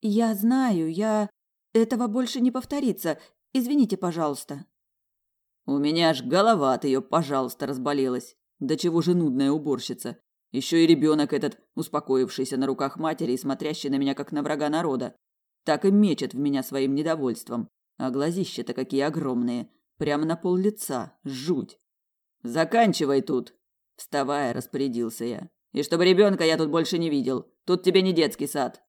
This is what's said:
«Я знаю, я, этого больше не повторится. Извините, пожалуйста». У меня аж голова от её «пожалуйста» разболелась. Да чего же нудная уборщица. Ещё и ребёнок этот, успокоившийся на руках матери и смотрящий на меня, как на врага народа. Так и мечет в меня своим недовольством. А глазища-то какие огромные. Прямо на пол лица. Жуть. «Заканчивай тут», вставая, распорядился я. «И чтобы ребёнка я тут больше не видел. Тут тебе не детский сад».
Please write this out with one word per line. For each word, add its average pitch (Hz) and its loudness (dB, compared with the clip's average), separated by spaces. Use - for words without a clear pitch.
«Я 220 2
знаю, 214 0
я, 214 -2
этого 226 2
больше 240 -2
не 254 4
повторится. 247 -4
Извините, 247 2
пожалуйста». 156 -4
У 139 0
меня 160 2
аж 135 0
голова 156 2
от 120 -4
её 135 0
«пожалуйста» 139 -2
разболелась. 131 -2
Да 151 -2
чего 165 0
же 170 2
нудная 139 2
уборщица. 135 -4
Ещё 139 0
и 165 6
ребёнок 151 4
этот, 143 -4
успокоившийся 131 -2
на 135 0
руках 135 -4
матери 156 -4
и 131 -2
смотрящий 143 -6
на 139 0
меня, 139 -2
как 139 -10
на 147 -4
врага 143 -2
народа. 143 -2
Так 151 2
и 196 6
мечет 196 2
в 123 -8
меня 139 0
своим 135 0
недовольством. 139 -2
А 127 -4
глазища-то 147 -4
какие 131 -2
огромные. 127 -2
Прямо 147 -2
на 160 0
пол 180 -2
лица. 185 -4
Жуть. 139 -4
«Заканчивай 160 2
тут», 123 -4
вставая, 143 -2
распорядился 120 -4
я. 120 -8
«И 147 -4
чтобы 170 2
ребёнка 185 6
я 160 4
тут 156 2
больше 165 0
не 165 0
видел. 135 -2
Тут 180 0
тебе 185 4
не 185 2
детский 147 0
сад». 139 -4